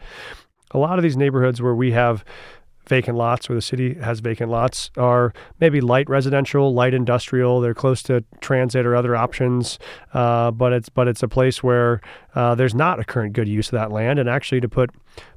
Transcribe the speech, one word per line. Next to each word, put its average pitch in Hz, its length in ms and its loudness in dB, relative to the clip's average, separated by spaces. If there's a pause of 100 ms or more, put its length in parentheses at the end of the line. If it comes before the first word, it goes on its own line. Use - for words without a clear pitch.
(720)
A - 60 -2
lot 170 220 0
of 170 40 2
these 143 140 2
neighborhoods 127 440 2
where 123 140 2
we 123 160 0
have 117 320 2 (640)
vacant 123 300 0
lots, 120 300 -2
where 120 80 -2
the 110 60 -2
city 127 340 -4
has 117 240 -6
vacant 117 320 -4
lots, 117 460 -2
are 123 360 2 (260)
maybe 147 200 4
light 131 300 2
residential, 139 640 2
light 123 200 2
industrial. 123 680 0
They're 120 120 0
close 131 300 0
to 123 200 0 (180)
transit 127 440 0
or 120 100 2
other 123 200 0
options, 123 640 -2 (340)
uh, 120 380 2
but 123 220 0
it's, 120 160 -2
but 123 180 0
it's 120 160 -2
a 110 60 0
place 131 340 0
where, 120 380 2 (340)
uh, 120 200 2
there's 120 200 0
not 160 240 0
a 107 60 -6
current 107 280 -4
good 113 140 -2
use 104 200 -2
of - 60 -12
that 110 180 -2
land. 117 280 0
And 120 100 0
actually 131 320 -2
to 120 80 -2
put 127 220 0 (460)